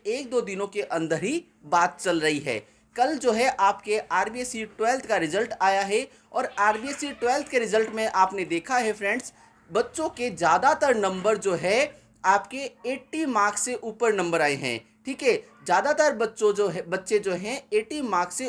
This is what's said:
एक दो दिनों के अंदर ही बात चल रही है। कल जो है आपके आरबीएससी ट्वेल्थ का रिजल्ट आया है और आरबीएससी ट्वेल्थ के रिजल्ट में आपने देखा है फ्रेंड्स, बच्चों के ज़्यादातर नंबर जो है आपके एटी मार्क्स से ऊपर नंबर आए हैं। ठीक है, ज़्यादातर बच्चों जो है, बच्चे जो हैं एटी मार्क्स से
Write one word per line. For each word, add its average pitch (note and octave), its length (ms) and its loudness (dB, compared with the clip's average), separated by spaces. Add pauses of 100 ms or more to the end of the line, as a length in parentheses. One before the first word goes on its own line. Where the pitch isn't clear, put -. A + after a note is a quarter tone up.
एक B3+ 220 -4
दो B3 100 0
दिनों G3 260 -4
के G3+ 160 -4
अंदर D#3+ 420 -2
ही A#3 180 -2 (240)
बात F3 340 2
चल E3+ 200 0
रही D#3 200 2
है। C3 180 -4 (380)
कल C#4 200 2
जो A#3+ 160 0
है A#3+ 180 2
आपके G3+ 480 0
आरबीएससी A3 680 -4
ट्वेल्थ A#3+ 400 -2
का G#3+ 100 2
रिजल्ट F3+ 460 -2
आया G3 220 4
है G#3+ 220 0 (260)
और - 260 -2
आरबीएससी A3+ 560 0
ट्वेल्थ C4 340 0
के C4+ 100 0
रिजल्ट A3 360 2
में A3 120 -2
आपने F#3+ 380 2
देखा E3+ 340 -2
है A3 140 0
फ्रेंड्स, G#3 400 -4 (380)
बच्चों A#3+ 400 -2
के B3 200 -6
ज़्यादातर G#3+ 680 4
नंबर G3 420 0
जो G3 180 0
है F3+ 240 2 (440)
आपके G3+ 460 2 (160)
एटी C#4 400 -4
मार्क्स A3 360 2
से B3 120 -4
ऊपर A3+ 400 0
नंबर E3+ 280 0
आए C#3+ 140 2
हैं। B2 240 -4 (260)
ठीक C4 160 -8
है, B3 120 4 (320)
ज़्यादातर C#4+ 480 2
बच्चों G#3+ 400 0
जो G3+ 140 0
है, E3+ 200 -4
बच्चे F#3 300 -2
जो G3 160 -2
हैं G3 200 -6 (180)
एटी A3 300 -2
मार्क्स F3+ 340 -2
से C4 120 -4